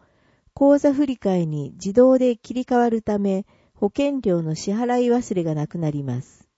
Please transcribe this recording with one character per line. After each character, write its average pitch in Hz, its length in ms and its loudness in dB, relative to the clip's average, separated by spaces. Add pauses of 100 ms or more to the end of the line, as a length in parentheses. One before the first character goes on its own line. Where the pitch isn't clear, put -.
(540)
口 285 240 4
座 285 160 2
振 285 100 0
替 190 420 -2
に 147 280 -6
自 196 200 -8
動 254 240 6
で 247 200 0
切 - 160 -12
り 254 100 -4
替 247 140 -2
わ 240 120 2
る 226 120 -2
た 208 160 -2
め、 196 280 -2 (280)
保 208 220 -2
険 285 260 -2
料 175 220 0
の 156 120 -4
支 196 160 -6
払 240 300 0
い 240 100 2
忘 240 220 -2
れ 180 100 -2
が 156 120 -4
な 151 120 -4
く - 100 -10
な 160 120 -2
り 143 140 -4
ま 127 180 -6
す。 - 260 -20 (100)